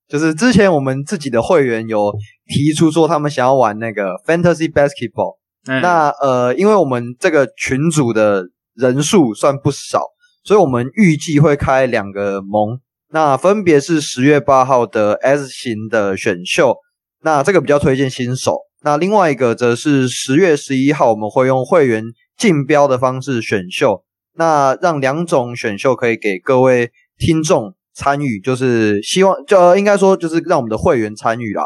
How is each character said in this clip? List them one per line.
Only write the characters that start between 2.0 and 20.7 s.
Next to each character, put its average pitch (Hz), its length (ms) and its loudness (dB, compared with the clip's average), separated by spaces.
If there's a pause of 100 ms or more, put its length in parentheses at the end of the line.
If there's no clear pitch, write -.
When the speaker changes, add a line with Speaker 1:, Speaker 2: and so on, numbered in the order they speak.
Speaker 1:
提 143 260 0
出 156 160 2
说 156 200 2
他 160 100 0
们 147 100 -2
想 127 160 -2
要 131 100 2
玩 110 260 2
那 113 120 -6
个 98 200 -4 (140)
Fantasy 165 440 0
Basketball。 139 680 -2 (280)
Speaker 2:
哎。 131 140 -4
Speaker 1:
那， 165 300 2 (120)
呃， 123 320 0
因 190 140 0
为 214 80 4
我 175 80 2
们 123 340 -6
这 185 100 -2
个 147 280 2
群 143 340 -2
组 143 220 0
的 104 320 0 (320)
人 127 260 0
数 147 320 2
算 139 220 0
不 139 160 -2
少， - 300 -6 (420)
所 202 120 2
以 208 40 6
我 170 60 4
们 123 280 -2
预 180 220 4
计 143 240 -2
会 147 160 4
开 135 300 0
两 104 260 -4
个 98 280 -4
盟， 107 380 -4 (320)
那 151 260 0
分 202 280 0
别 156 160 4
是 160 200 0
十 127 220 -4
月 147 160 4
八 131 260 4
号 123 220 2
的 104 280 0
S 135 340 0
型 110 400 -8
的 101 280 -2
选 95 200 -2 (100)
秀， 143 300 0 (460)
那 151 200 2
这 196 100 0
个 175 80 2
比 127 60 -2
较 143 100 4
推 143 200 0
荐 135 120 -2
新 127 280 -6
手； 95 220 -4 (260)
那 147 120 2
另 180 140 -2
外 185 220 2
一 - 20 -4
个 120 220 0
则 120 180 0
是 135 320 0
十 131 300 -4
月 170 200 4
十 135 200 -4